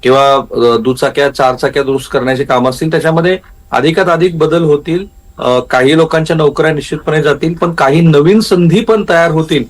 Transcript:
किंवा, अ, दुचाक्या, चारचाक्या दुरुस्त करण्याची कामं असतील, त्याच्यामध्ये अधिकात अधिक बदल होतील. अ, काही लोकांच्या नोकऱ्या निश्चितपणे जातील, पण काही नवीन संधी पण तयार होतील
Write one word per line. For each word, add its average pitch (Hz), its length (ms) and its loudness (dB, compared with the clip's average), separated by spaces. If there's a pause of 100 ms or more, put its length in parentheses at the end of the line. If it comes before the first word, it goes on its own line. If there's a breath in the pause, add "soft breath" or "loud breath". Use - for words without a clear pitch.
किंवा, 139 320 2
अ, 120 420 0
दुचाक्या, 135 540 -2
चारचाक्या 135 520 -2
दुरुस्त 135 300 -4
करण्याची 131 320 -2
कामं 131 260 0
असतील, 160 200 -4
त्याच्यामध्ये 165 480 0 (340 soft breath)
अधिकात 160 360 0
अधिक 170 300 0
बदल 156 240 0
होतील. 165 560 -2 (200)
अ, 123 200 0
काही 131 380 0
लोकांच्या 160 400 0
नोकऱ्या 156 360 0
निश्चितपणे 156 500 -4
जातील, 147 320 -2
पण 170 180 -4
काही 147 280 2
नवीन 165 400 4
संधी 180 400 2
पण 220 280 0
तयार 170 220 2
होतील 156 400 -2